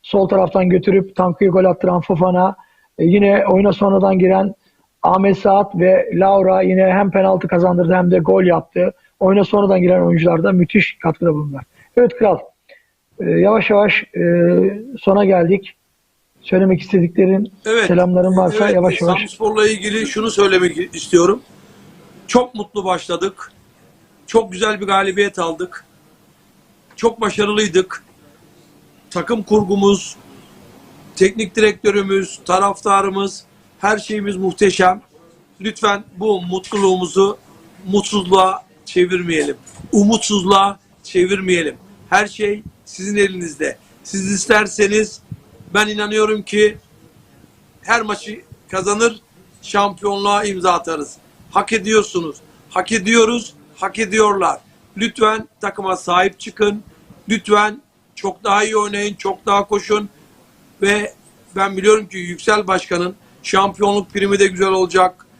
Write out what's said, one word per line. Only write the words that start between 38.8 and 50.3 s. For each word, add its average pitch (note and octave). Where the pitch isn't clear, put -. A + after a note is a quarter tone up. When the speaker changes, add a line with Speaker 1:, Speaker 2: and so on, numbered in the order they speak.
Speaker 2:
çevirmeyelim. E3+
Umutsuzluğa G3+
çevirmeyelim. F#3
Her G3+
şey G#3
sizin G3+
elinizde. E3+
Siz G3
isterseniz G#3
ben G#3
inanıyorum G#3+
ki G#3
her A3+
maçı G#3
kazanır, G#3
şampiyonluğa G3+